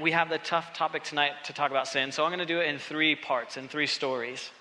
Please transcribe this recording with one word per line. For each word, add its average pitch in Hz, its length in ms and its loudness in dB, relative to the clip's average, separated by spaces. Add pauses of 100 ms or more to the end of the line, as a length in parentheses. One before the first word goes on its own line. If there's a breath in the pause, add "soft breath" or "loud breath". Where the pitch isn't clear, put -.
we 160 120 2
have 165 180 4
the 160 80 2
tough 165 340 -2
topic 160 300 0
tonight 147 300 0 (120)
to 143 80 -10
talk 143 200 0
about 131 160 2
sin. 135 240 0
So 156 120 2
I'm 165 60 2
gonna 180 160 -2
do 170 140 2
it 160 80 2
in 143 100 -2
three 156 380 2
parts, 127 400 -2
in 131 100 -8
three 147 220 0
stories, 127 600 -2 (120)